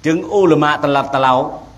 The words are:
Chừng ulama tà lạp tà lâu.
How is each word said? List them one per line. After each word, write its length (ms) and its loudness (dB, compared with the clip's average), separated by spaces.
Chừng 320 -2
ulama 420 2
tà 120 -2
lạp 240 -2
tà 60 -2
lâu. 400 0